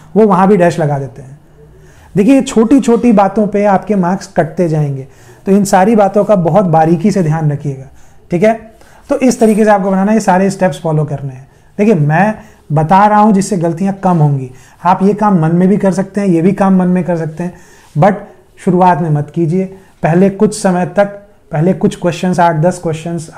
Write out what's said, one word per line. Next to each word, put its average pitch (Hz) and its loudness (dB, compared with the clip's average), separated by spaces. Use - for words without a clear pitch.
वो 220 4
वहाँ 190 2
भी 208 4
dash 170 2
लगा 143 -2
देते 131 -12
हैं। 135 -20
देखिए, 214 4
ये 269 2
छोटी 233 2
छोटी 233 2
बातों 202 0
पे 202 -2
आपके 196 0
marks 185 -4
कटते 165 -2
जाएंगे, 143 -4
तो 196 2
इन 202 2
सारी 196 2
बातों 202 2
का 208 2
बहुत 170 0
बारीकी 160 2
से 196 -2
ध्यान 156 -2
रखिएगा, 135 -8
ठीक 175 -2
है। 220 2
तो 285 -2
इस 254 0
तरीके 220 2
से 214 2
आपको 196 2
बनाना 190 0
है, 220 2
ये 208 0
सारे 190 0
steps 185 -4
follow 156 -2
करने 139 -10
हैं। - -20
देखिए, 208 2
मैं 165 0
बता 170 2
रहा 208 2
हूँ 214 4
जिससे 190 0
गलतियाँ 170 -4
कम 180 2
होंगी। 139 0
आप 185 0
ये 202 2
काम 202 0
मन 160 0
में 185 2
भी 202 2
कर 190 0
सकते 196 -4
हैं, 202 -2
ये 165 2
भी 190 2
काम 190 2
मन 180 0
में 180 0
कर 170 -4
सकते 160 -8
हैं, 180 -10
but 190 2
शुरुआत 175 0
में 165 -4
मत 147 -2
कीजिए। 170 -2
पहले 180 2
कुछ 202 -2
समय 180 -2
तक, 202 2
पहले 165 0
कुछ - -2
questions, 180 -4
आठ 170 2
दस 175 -2
questions 165 -8